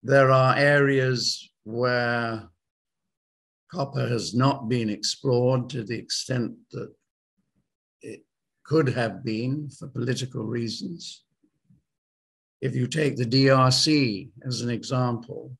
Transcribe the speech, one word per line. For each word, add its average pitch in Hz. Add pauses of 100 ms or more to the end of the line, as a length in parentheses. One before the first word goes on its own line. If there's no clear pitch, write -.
There 131
are 131
areas 139 (140)
where 117 (1200)
copper 135
has 104
not 131
been 117
explored 123
to 123
the 110
extent - (160)
that 117 (1080)
it - (400)
could 151
have 117
been 127
for -
political 127
reasons. 113 (1400)
If 127
you 127
take 151
the 123
D 135
R 131
C 127 (140)
as 117
an 120
example 123